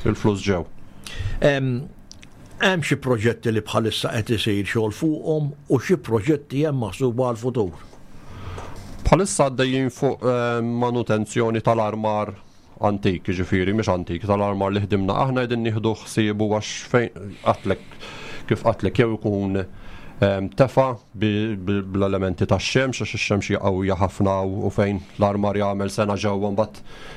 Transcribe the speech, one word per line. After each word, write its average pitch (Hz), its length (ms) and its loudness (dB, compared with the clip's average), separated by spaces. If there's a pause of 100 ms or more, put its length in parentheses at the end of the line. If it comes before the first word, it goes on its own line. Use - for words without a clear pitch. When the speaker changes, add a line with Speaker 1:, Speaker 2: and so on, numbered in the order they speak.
Speaker 1:
il-flus 104 400 2
ġew. 92 220 2 (720)
Speaker 2:
Em, 139 480 0 (720)
hemm 190 220 4
xi - 140 2
proġetti 117 560 0
li 110 100 2
bħalissa - 500 0
qed 113 240 -2
isir 101 280 0
xogħol 110 280 0
fuqhom 156 600 -2 (180)
u 135 80 4
xi 175 180 2
proġetti 139 720 0
hemm 143 160 0
maħsuba 123 480 0
għall-futur? 117 400 -2 (1300)
Speaker 1:
Bħalissa 160 440 4
għaddejjin 131 420 2
fuq, - 320 -2
eh, 120 380 2
manutenzjoni 117 1040 0
tal-armar 107 720 0 (460)
antik, 98 440 2
jiġifieri 92 500 0
mhix 110 140 2
antik, 90 380 -2
tal-armar 101 460 2
li 101 80 2
ħdimna 98 360 2
aħna 127 300 2
qegħdin 117 180 -2
nieħdu 110 320 0
ħsiebu 107 540 0
għax 107 200 0 (220)
fejn 101 400 0 (120)
qatlek, 98 360 0 (640)
kif 107 160 0
qatlek 104 360 2
jew 113 180 4
ikun, 98 480 0 (560)
em, 98 300 2
tefa 131 360 4 (280)
bi-, 104 420 0
bi-, 98 260 0
bl-elementi 95 640 0
tax-xemx, 131 540 0
għax 107 160 -6
ix-xemx 101 340 0
hija 98 100 2
qawwija 95 360 0
ħafna 98 480 2
u, 98 220 -2
u 101 40 0
fejn 101 300 2 (160)
l-armar 101 400 2
jagħmel 101 340 0
sena 101 240 0
ġewwa 101 380 0
mbagħad 104 300 -2 (340)